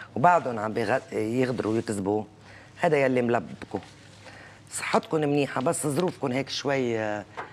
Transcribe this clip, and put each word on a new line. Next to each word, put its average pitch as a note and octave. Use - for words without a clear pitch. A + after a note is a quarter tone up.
وبعدهم B2
عم G#2+
بيغ-، A2+
يغدروا A2
ويكذبوا، G#2
هذا D3+
يلي C3
ملبكوا. A#2
صحتكم -
منيحة، C#3+
بس D3+
ظروفكم D3+
هيك B2+
شوي، B2+
آه، G#2